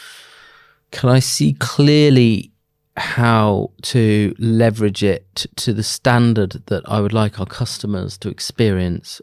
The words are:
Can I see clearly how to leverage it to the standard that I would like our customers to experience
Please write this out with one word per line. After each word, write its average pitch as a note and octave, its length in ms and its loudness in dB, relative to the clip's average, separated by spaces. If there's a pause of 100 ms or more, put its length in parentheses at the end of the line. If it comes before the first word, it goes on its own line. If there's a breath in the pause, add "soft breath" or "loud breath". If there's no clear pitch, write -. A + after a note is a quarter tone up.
(920 loud breath)
Can - 180 0
I B2+ 80 6
see C#3+ 360 0
clearly C#3+ 1000 2 (440)
how G#2+ 760 0 (100)
to G#2+ 560 2
leverage A2+ 640 0
it - 440 -4 (100)
to - 160 -4
the G#2 100 -4
standard A#2 840 0
that - 220 -6
I G#2+ 120 0
would G#2 120 0
like G#2+ 280 -2
our F#2 60 -4
customers G2 720 -6
to G#2+ 100 -10
experience F#2 960 -4